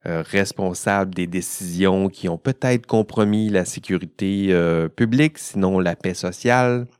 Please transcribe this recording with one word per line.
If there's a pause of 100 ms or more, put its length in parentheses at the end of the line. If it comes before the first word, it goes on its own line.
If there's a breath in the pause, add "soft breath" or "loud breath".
euh,
responsable
des
décisions
qui
ont
peut-être
compromis
la
sécurité,
euh,
publique,
sinon
la
paix
sociale. (140)